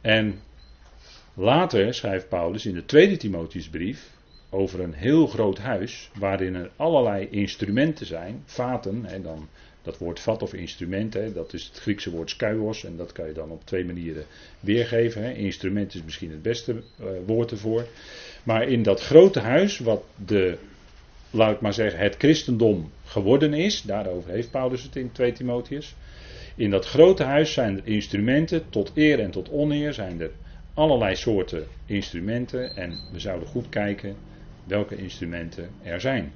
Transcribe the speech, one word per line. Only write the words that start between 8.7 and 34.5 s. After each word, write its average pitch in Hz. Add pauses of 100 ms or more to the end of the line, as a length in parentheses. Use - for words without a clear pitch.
hè, 92
dan, 80 (340)
dat 82
woord 85
vat 110
of 95
instrument, 92
hè, 107
dat 85
is 85
het -
Griekse 101
woord 82
skuios 110
en 87
dat 82
kan 82
je 78
dan 78
op 82
twee 92
manieren 82 (360)
weergeven, 113
hè. 123
Instrument 98
is 87
misschien 80
het 78
beste, 117 (160)
eh, 101 (200)
woord 113
ervoor. 113 (560)
Maar 113
in 120
dat 98
grote 170
huis, 151
wat 113 (220)
de, 92 (720)
laat 110
ik -
maar 104
zeggen, 101
het 101
christendom 113 (140)
geworden 135
is, 180
daarover 95
heeft 117
Paulus 127
het -
in 127
twee 123
Timotheüs. 123 (640)
In 104
dat 95
grote 165
huis 143
zijn 107
er 92
instrumenten, 120
tot 104
eer 151
en 98
tot 92
oneer 147
zijn 90
er 80 (440)
allerlei 120
soorten 92 (200)
instrumenten 113
en 87 (140)
we 82
zouden 87
goed -
kijken 104 (480)